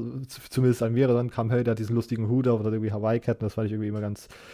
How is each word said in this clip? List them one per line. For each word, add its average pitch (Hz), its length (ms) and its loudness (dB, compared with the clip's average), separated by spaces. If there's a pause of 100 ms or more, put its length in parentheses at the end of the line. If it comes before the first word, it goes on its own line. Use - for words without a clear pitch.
(280)
z-, - 220 -18
zumindest 127 320 4
an 113 120 0
mir 131 140 4
dann 120 220 4
kam, 113 220 -2
hey, 123 120 2
der 117 80 2
hat 110 80 0
diesen 110 160 -2
lustigen 113 340 -2
Hut 123 180 2
auf 113 140 2
und 110 40 -2
hat 107 80 0
irgendwie 110 180 -2
Hawaii-Ketten, 110 540 0
das 104 100 -4
fand 110 120 0
ich 107 60 -6
irgendwie 107 160 -4
immer 104 120 -4
ganz, 104 280 -8 (240)